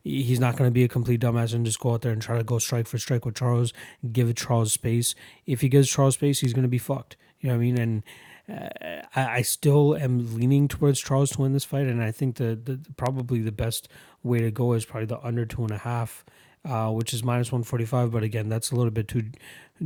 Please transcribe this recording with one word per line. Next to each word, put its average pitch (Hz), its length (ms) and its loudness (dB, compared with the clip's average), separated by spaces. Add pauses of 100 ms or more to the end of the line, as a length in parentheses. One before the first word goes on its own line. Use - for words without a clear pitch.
he-, 139 200 -2
he's 123 180 2
not 123 160 2
gonna 123 140 4
be 123 140 6
a 120 40 4
complete 120 320 0
dumbass 117 320 2
and 117 140 0
just 110 140 -4
go 123 120 0
out 113 80 -2
there 117 120 -2
and 110 100 -4
try 117 160 -2
to 113 60 -2
go 117 140 0
strike 117 280 -2
for - 100 -4
strike 117 300 -2
with 110 80 -4
Charles, 120 400 0 (360)
give 117 260 2
Charles 113 360 0
space." 117 420 0 (300)
If 127 160 -2
he 139 80 4
gives 135 220 6
Charles 135 240 4
space, 143 260 0
he's 123 140 2
gonna 131 120 2
be 123 120 2
fucked. 131 400 -8 (220)
You 131 100 -2
know 120 60 2
what - 20 2
I 117 60 2
mean? 123 140 2
And, 113 240 0 (440)
uh, - 540 -12 (160)
I, 127 200 0
I 123 60 2
still 147 540 4
am 123 400 -2
leaning 139 320 4
towards 143 320 2
Charles 139 300 0
to - 100 -4
win 135 140 2
this 139 100 0
fight, 139 220 -2
and 120 160 0
I 110 80 0
think 127 260 -4
the, 113 260 -2
the, 131 160 -8 (180)
probably 127 440 -2
the 110 120 -2
best 113 360 -4 (340)
way 120 180 0
to 113 100 0
go 120 240 0
is 113 100 -2
probably 110 220 -8
the 117 180 -8
under 117 220 -2
two 120 160 -6
and 110 80 -2
a 104 80 -4
half, 120 480 -6 (360)
uh, 113 280 -2
which 113 240 -2
is 113 100 -4
minus 120 260 0
one 123 120 -2
forty-five. 117 480 -2
But 113 120 -2
again, 110 280 -2
that's 113 200 -4
a - 40 -4
little 120 160 2
bit 107 180 -2
too, 113 220 -4 (560)